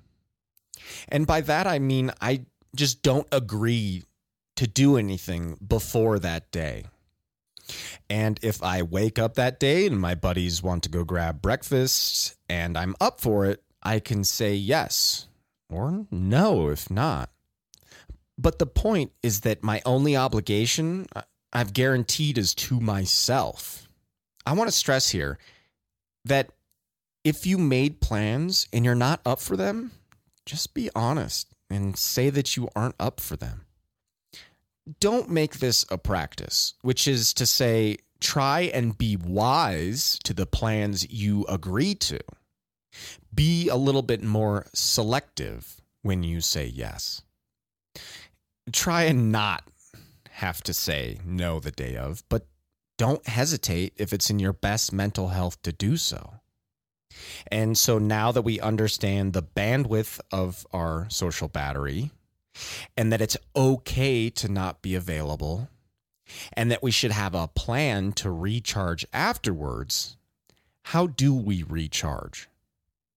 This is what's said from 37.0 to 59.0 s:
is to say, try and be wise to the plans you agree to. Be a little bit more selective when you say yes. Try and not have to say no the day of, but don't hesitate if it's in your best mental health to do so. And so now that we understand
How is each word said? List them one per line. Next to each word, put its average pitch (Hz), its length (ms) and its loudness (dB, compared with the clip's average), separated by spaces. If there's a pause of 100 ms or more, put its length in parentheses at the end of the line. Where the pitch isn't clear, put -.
is 120 280 2
to 123 100 2
say, 113 520 2 (220)
try 143 420 2 (120)
and 117 240 0
be 110 180 2
wise 101 1080 2
to - 100 -4
the 92 120 0
plans 104 640 0
you 104 380 0
agree 98 480 0
to. - 240 -4 (1120)
Be 170 360 2
a 123 60 2
little 135 260 4
bit 117 220 0
more 107 500 2
selective 104 1080 -2 (200)
when 92 220 0
you 82 180 -2
say 78 240 -2
yes. 58 560 -8 (1500)
Try 170 320 2
and 123 280 6
not 104 320 0 (680)
have - 320 -6
to 90 100 -4
say 67 520 -4
no 87 340 -2
the 71 120 -8
day 62 240 -8
of, 67 340 -8
but 117 180 -2 (500)
don't 123 300 2
hesitate 104 720 0
if 101 160 -4
it's 98 160 0
in 104 100 2
your 95 140 2
best 101 400 -2
mental 98 360 -2
health 90 340 -2
to 85 80 -4
do 104 260 0
so. - 380 -6 (1160)
And 110 260 0
so 113 220 4
now 107 320 2
that 123 100 2
we 110 180 0
understand 104 760 0